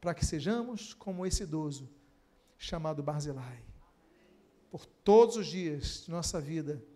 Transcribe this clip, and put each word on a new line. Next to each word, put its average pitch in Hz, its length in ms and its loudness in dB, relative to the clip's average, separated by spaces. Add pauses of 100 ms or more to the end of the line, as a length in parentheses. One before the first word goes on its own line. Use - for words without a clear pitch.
para 175 140 -2
que - 100 0
sejamos 220 680 -2
como 185 320 -4
esse 180 160 0
idoso 151 460 -4 (680)
chamado 156 460 -4
Barzilai, 135 600 -4 (1080)
por - 160 -12
todos 226 500 8
os 202 100 -2
dias 151 580 -4
de - 60 -12
nossa 170 300 -4
vida 147 420 -4 (140)